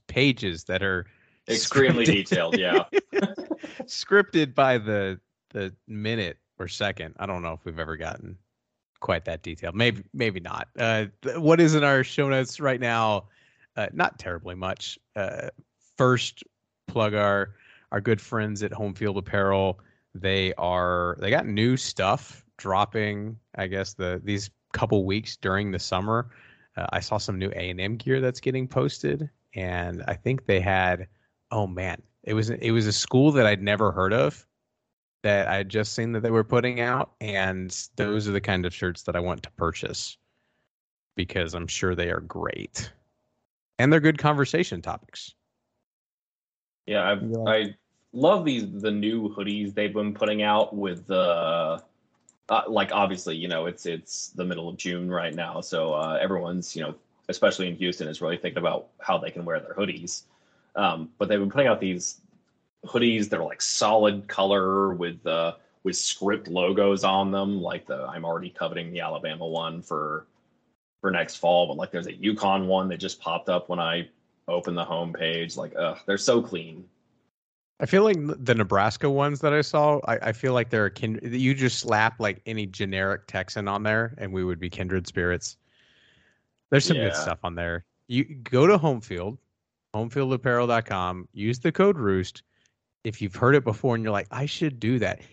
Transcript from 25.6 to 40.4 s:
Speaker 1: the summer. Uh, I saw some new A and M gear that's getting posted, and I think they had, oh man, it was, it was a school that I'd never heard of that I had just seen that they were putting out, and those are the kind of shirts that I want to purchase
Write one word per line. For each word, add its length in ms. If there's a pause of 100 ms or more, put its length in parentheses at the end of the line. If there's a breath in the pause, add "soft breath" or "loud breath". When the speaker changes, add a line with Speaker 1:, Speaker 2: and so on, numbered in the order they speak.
Speaker 1:
the 80
summer. 500 (460 soft breath)
Uh, 140
I 100
saw 180
some 180
new 200
A 140
and 100
M 160
gear 240
that's 180
getting 300
posted, 600 (280)
and 500
I 80
think 320
they 140
had, 480 (420)
oh 160
man, 340 (220)
it 120
was, 160
it 200
was 160
a 60
school 400
that 120
I'd 160
never 300
heard 220
of 340 (800)
that 240
I 80
had 120
just 260
seen 180
that 80
they 100
were 140
putting 360
out, 400
and 560 (200)
those 320
are 40
the 80
kind 260
of 60
shirts 300
that 140
I 40
want 220
to 100
purchase 640 (1000)